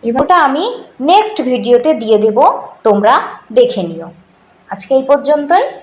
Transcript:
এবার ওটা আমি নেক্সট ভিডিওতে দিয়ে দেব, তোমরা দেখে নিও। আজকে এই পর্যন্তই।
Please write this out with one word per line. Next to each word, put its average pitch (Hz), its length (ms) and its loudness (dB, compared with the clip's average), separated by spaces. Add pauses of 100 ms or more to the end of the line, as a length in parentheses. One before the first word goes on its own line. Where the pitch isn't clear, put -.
এবার 240 200 -2
ওটা 349 140 2
আমি 320 460 -2 (180)
নেক্সট 381 400 0
ভিডিওতে 247 520 0
দিয়ে 220 240 0
দেব, 220 440 2 (220)
তোমরা 208 380 2 (300)
দেখে 240 320 2
নিও। 165 280 -12 (580)
আজকে 196 260 -4
এই 269 80 2
পর্যন্তই। 294 580 0 (220)